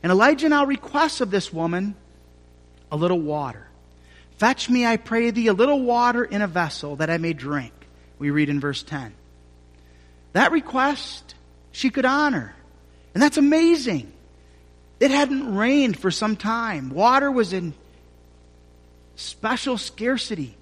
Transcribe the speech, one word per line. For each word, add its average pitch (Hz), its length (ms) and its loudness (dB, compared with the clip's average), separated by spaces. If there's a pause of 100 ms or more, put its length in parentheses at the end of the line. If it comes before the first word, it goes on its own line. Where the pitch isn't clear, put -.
And 175 80 0
Elijah 269 360 4
now 285 180 4
requests 285 560 -2
of 196 100 -2
this 196 200 -2
woman 175 440 -4 (960)
a 151 40 -6
little 175 240 0
water. 147 480 -6 (720)
"Fetch 247 320 0
me, 247 160 2
I 226 120 2
pray 233 340 0
thee, 226 160 0
a 208 60 4
little 262 280 4
water 240 420 2
in 202 200 -2
a 202 40 -2
vessel 156 500 -4
that 156 120 -2
I 165 80 0
may 165 160 -2
drink," 139 400 -6 (460)
we 143 100 -2
read 147 200 0
in 143 100 -2
verse 139 240 -6
ten. 127 300 -12 (1200)
That 220 180 4
request 277 840 -4 (380)
she - 180 -2
could 254 160 -2
honor. 262 480 0 (600)
And 233 100 2
that's 294 140 2
amazing. 285 760 2 (880)
It 277 100 4
hadn't 269 460 0
rained 247 420 2
for 185 140 -2
some 214 240 -2
time. 208 540 -4
Water 247 420 4
was 220 220 2
in 180 200 -2 (1400)
special 240 640 -4
scarcity. 208 840 -6